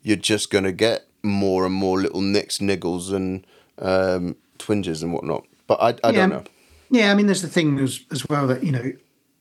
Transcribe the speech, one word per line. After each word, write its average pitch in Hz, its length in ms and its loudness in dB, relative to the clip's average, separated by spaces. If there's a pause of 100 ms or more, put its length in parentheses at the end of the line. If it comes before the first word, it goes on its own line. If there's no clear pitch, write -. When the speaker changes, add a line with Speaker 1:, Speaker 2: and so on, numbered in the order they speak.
Speaker 1:
you're 104 140 0
just 104 340 -2
gonna 95 220 2
get 110 340 -2 (160)
more 98 440 0
and 92 80 0
more 95 260 0
little 95 220 -2
nicks, 101 360 -2
niggles, 90 540 -4
and, 95 340 -4 (320)
um, 92 580 0 (220)
twinges 90 440 -2
and 85 100 -4
whatnot. - 320 -4 (220)
But 110 160 4
I, 117 60 4 (200)
I - 20 4
Speaker 2:
Yeah. 190 160 4
Speaker 1:
don't 190 40 4
know. - 140 -6 (460)
Speaker 2:
Yeah, 214 220 4
I - 20 4
mean, 208 120 4
there's 190 160 0
the 160 60 -6
thing 151 300 2
as, 135 220 -2 (100)
as 135 180 -8
well 143 180 0
that, 127 180 0
you 156 80 0
know, 123 200 -4 (480)